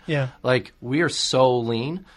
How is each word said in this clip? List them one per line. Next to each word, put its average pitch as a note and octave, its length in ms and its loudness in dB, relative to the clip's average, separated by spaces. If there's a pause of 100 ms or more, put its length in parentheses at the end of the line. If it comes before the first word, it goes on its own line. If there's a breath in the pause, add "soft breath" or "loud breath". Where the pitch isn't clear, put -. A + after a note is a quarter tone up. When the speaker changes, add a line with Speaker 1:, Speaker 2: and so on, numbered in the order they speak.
Speaker 1:
Yeah. C#3 220 -2 (140)
Speaker 2:
like, B2+ 380 0
we C3 220 -2
are D3 80 0
so B2+ 480 2
lean. A#2+ 480 -4 (100)